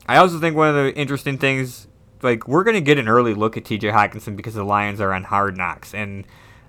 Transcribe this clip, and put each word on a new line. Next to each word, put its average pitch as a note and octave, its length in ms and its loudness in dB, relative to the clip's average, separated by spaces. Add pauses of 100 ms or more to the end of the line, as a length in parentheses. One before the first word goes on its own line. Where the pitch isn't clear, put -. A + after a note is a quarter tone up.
I B2 100 4
also E3+ 220 4
think D#3+ 160 0
one D#3 140 4
of D3 60 2
the C#3 200 0
interesting C#3 420 -4
things, C3 500 -4 (360)
like, A#2+ 240 0
we're D#3 160 2
gonna A3 180 2
get C#3+ 160 4
an A#2 100 -2
early A#2 280 4
look A2 200 -2
at A2 100 -10
T A2 120 -4
J G#2 140 -2
Hawkinson G#2+ 440 0
because A2 200 -10
the G#2 80 -6
Lions G2+ 360 0
are G2 140 0
on F#2 120 -4
Hard G2+ 300 0
Knocks, F2 380 -8
and G2 320 -10 (440)